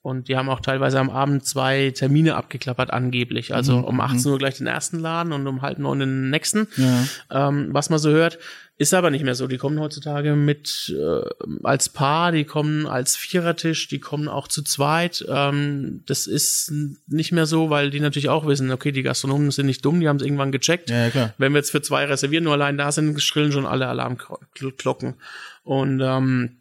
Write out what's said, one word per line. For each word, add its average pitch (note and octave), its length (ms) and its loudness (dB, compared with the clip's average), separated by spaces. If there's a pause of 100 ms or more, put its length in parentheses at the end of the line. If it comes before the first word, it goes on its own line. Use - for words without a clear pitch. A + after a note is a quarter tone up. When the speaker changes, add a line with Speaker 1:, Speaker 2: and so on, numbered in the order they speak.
Speaker 1:
Und C3 280 -8
die C3 80 0
haben C3 120 0
auch C3 120 -2
teilweise C3+ 400 0
am C3 100 2
Abend C#3 340 0
zwei C3+ 460 0
Termine C#3 460 4
abgeklappert, - 560 -4
angeblich. A#2+ 600 -2
Also C3 260 4
Speaker 2:
Mhm. B2 60 0
Speaker 1:
um B2+ 160 0
achtzehn B2+ 280 2
Speaker 2:
Mhm. C#3+ 60 4
Speaker 1:
Uhr C3+ 40 0
gleich C3+ 180 -2
den B2 120 -6
ersten A#2+ 320 -4
Laden E3 320 -4
und C#3 160 -2
um C3 120 -4
halb C#3 200 -4
neun C#3 180 -2
den C3+ 320 0
nächsten. G#3 460 0
Speaker 2:
Ja. C3 720 2
Speaker 1:
Ähm, C#3+ 240 0
was C#3+ 180 0
man D#3+ 80 2
so D3+ 120 2
hört, D#3+ 280 4 (400)
ist D3 160 2
aber F3 160 4
nicht C#3+ 140 -2
mehr B2+ 100 2
so. C3 140 -4
Die B2+ 100 -4
kommen D3 220 -2
heutzutage D3 560 -2
mit, D3 600 0
äh, D2 320 0 (360)
als C3+ 240 2
Paar, D#3 420 2
die D#3 140 2
kommen D3+ 420 -2
als - 300 -2
Vierertisch, E3+ 720 -2
die F3 100 -6
kommen D3 300 -6
auch - 180 -6
zu - 160 -4
zweit. D#3+ 680 0
Ähm, C#3+ 760 -2
das - 220 -4
ist - 420 -2
n-, D3 260 -4 (120)
nicht D#3+ 240 -2
mehr E3 140 4
so, D#3+ 220 2
weil C#3+ 220 2
die C#3+ 80 -6
natürlich D3 300 0
auch D3+ 180 2
wissen, C3 240 2
okay, C3 220 -2
die C3+ 100 -2
Gastronomen C#3 480 0
sind C#3 160 0
nicht C3 180 -2
dumm, D3+ 140 4
die E3 100 2
haben's C#3+ 140 2
irgendwann C#3 300 0
gecheckt. E3 380 0
Speaker 2:
Ja, A#2+ 160 2
ja, A#2 40 2
klar. A#2 280 0
Speaker 1:
Wenn C3+ 140 4
wir D3 60 6
jetzt - 140 -2
für D3 100 0
zwei C#3 220 0
reservieren, C#3+ 400 0
nur D#3 80 2
allein C#3+ 260 2
da C#3+ 140 0
sind, D3+ 280 0
schrillen D3+ 300 2
schon C#3 160 0
alle C3 220 0
Alarmglocken. B2+ 1300 -6 (480)
Und, C3+ 360 0
ähm, C3 600 0